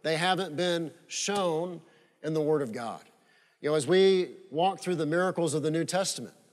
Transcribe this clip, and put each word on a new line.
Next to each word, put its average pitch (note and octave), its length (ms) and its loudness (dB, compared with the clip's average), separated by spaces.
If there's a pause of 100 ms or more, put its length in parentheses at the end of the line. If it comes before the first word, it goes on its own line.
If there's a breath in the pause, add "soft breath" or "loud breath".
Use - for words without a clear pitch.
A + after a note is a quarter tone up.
they D#3 140 0
haven't F3 400 0
been E3+ 360 -2 (160)
shown F3 720 -2 (420 soft breath)
in D#3 100 -4
the D#3 80 2
Word D3+ 220 2
of A2+ 100 -6
God. A2 300 -8 (580 soft breath)
You D3 100 -2
know, D#3 60 4
as C3 100 0
we F#3 440 6 (200)
walk F3 300 0
through F3+ 160 -2
the D3+ 100 -2
miracles E3+ 460 0
of D3+ 100 0
the D#3+ 80 0
New E3 140 0
Testament F3+ 500 -4 (180)